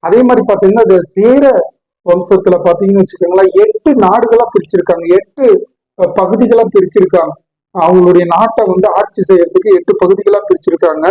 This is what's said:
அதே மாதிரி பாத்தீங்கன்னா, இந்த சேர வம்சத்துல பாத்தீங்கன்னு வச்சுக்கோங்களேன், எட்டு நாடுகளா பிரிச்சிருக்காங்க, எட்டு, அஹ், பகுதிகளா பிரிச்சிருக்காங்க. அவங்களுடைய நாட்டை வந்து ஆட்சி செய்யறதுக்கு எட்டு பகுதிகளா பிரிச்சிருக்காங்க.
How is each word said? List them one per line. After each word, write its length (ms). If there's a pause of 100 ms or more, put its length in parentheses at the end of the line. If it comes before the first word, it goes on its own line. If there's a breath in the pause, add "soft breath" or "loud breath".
அதே 180
மாதிரி 260
பாத்தீங்கன்னா, 340
இந்த 200
சேர 420 (600)
வம்சத்துல 580
பாத்தீங்கன்னு 400
வச்சுக்கோங்களேன், 500
எட்டு 420
நாடுகளா 520
பிரிச்சிருக்காங்க, 600
எட்டு, 380 (540)
அஹ், 160
பகுதிகளா 560
பிரிச்சிருக்காங்க. 640 (420)
அவங்களுடைய 500
நாட்டை 400
வந்து 240
ஆட்சி 320
செய்யறதுக்கு 540
எட்டு 200
பகுதிகளா 480
பிரிச்சிருக்காங்க. 680